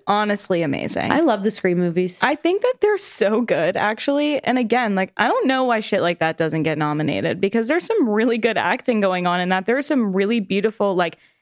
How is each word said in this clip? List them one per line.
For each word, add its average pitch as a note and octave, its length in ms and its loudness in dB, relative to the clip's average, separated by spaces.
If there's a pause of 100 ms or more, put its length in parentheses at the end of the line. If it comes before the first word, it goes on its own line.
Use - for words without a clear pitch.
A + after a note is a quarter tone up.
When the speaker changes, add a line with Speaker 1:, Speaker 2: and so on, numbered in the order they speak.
Speaker 1:
honestly G#3 560 0
amazing. - 500 -2
Speaker 2:
I D4+ 100 2
love B3 200 2
the G#3 80 0
Scream F3+ 300 0
movies. F3+ 420 -2
Speaker 1:
I C4+ 140 0
think F4+ 260 0
that B4 180 0
they're G#4 200 2
so A3 420 0
good, E3 340 0
actually. C#4+ 680 0
And B3+ 160 0
again, A#3 340 0
like, F#3+ 240 -2
I A3 100 2
don't A4 200 0
know C4 160 0
why A#3+ 160 0
shit G#3+ 240 -2
like E3+ 160 0
that D#3+ 180 0
doesn't D#3+ 240 0
get D#3 160 0
nominated D3+ 640 -2
because A3 260 0
there's E4+ 180 0
some G#4 220 2
really A3+ 300 2
good A3+ 180 0
acting A3 440 0
going F#3 260 0
on F3 140 2
in F3+ 100 -2
that. F#3 160 0
There's C4+ 220 0
some A#3 260 0
really G3 260 2
beautiful, G3+ 560 0
like, E3+ 220 -2 (240)